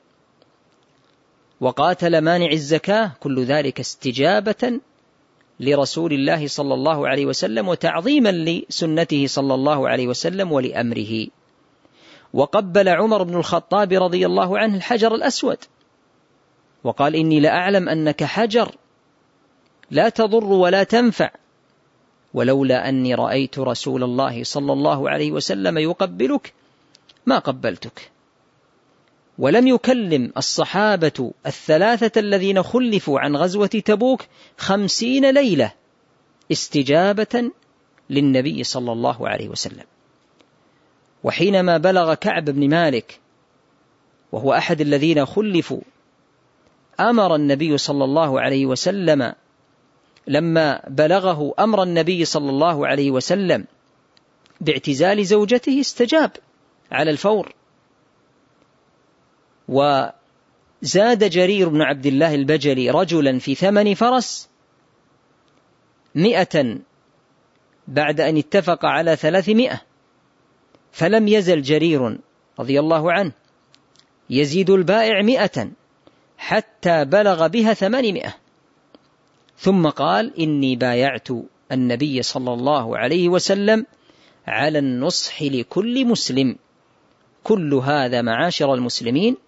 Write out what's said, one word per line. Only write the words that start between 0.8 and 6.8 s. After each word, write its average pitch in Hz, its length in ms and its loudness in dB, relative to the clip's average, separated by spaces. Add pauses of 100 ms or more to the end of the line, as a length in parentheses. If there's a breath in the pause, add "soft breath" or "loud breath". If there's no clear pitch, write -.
وقاتل 165 600 0
مانع 170 300 0
الزكاة، 160 680 0
كل 131 240 -2
ذلك 139 360 -2
استجابة 196 1000 -2 (800)
لرسول 143 540 0
الله 147 340 0
صلى 139 260 -4
الله 143 340 -2